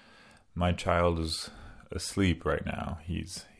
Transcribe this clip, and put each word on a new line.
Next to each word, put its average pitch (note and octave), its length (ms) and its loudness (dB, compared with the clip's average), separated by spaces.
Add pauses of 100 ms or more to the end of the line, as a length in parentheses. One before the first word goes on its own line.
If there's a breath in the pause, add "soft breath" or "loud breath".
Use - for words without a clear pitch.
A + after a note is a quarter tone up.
(540 loud breath)
My F2 180 2
child F2 480 4
is D#2+ 280 -4 (440 loud breath)
asleep - 520 2
right D2+ 220 0
now. - 380 -4
He's, E2 400 -6 (160)